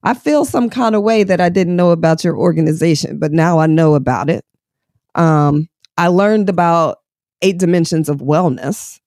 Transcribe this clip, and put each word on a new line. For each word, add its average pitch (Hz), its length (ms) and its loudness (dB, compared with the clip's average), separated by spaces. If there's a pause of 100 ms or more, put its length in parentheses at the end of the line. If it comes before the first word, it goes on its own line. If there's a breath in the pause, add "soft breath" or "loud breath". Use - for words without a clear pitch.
I 240 100 -2
feel 294 320 0
some 240 240 -2
kind 226 260 -2
of 202 80 0
way 220 200 2
that 185 180 0
I 175 80 2
didn't 175 260 0
know 175 160 2
about 160 320 0
your 175 140 0
organization, 156 800 0
but 156 120 -2
now 165 280 2
I 160 80 2
know 160 280 4
about 127 340 -2
it. 160 160 -4 (720)
Um, 151 520 2 (300)
I 175 100 0
learned 202 420 2
about 170 500 0 (420)
Eight 180 180 0
Dimensions 170 500 0
of 143 80 -2
Wellness 147 880 -4